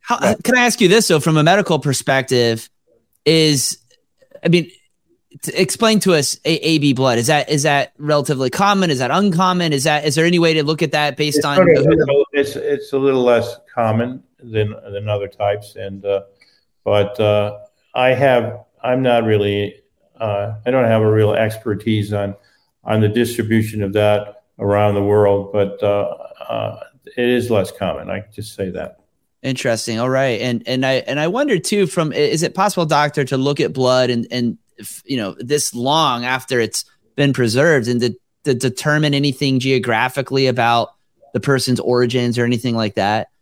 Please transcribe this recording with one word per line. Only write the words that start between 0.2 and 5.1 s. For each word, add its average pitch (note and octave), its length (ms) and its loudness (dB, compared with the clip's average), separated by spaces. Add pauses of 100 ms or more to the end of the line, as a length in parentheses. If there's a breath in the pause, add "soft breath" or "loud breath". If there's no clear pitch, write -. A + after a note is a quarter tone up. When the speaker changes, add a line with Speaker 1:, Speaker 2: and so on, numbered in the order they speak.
Speaker 1:
can B3 140 2
I B3 80 4
ask A#3 160 0
you F#3 80 6
this, G#3+ 180 4
though, D#3+ 140 2
from D#3+ 160 2
a D3+ 60 4
medical F3+ 360 2
perspective, B2+ 880 0 (540)
is, D#3 540 2 (640)
I F3 60 0
mean, E3+ 200 2 (720)